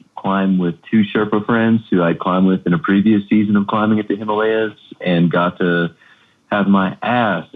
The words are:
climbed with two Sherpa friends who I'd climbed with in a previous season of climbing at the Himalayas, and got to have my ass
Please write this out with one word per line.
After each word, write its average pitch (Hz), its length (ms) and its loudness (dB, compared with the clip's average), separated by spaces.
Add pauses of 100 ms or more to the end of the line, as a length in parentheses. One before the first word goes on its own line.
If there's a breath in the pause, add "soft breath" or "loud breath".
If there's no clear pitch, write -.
(160)
climbed 95 440 0
with 85 240 -2
two 110 200 2
Sherpa 104 400 -2
friends 113 460 2
who 90 140 2
I'd - 160 0
climbed 92 260 0
with 92 220 0
in 87 60 0
a 85 40 0
previous 101 500 2
season 107 280 2
of 101 100 0
climbing 107 340 0
at 104 80 -6
the 101 80 -2
Himalayas, 107 580 -2 (280)
and 87 300 2
got 87 260 -2
to 87 320 0 (600 soft breath)
have 101 160 0
my 98 340 0
ass 113 540 -2